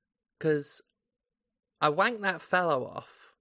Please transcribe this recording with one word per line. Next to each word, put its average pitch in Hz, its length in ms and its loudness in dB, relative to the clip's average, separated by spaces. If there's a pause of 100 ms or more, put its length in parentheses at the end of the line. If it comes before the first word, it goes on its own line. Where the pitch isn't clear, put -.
(400)
'cause 151 400 0 (1000)
I 147 80 4
wanked 208 340 0
that 185 200 -2
fellow 165 420 2
off. - 560 -14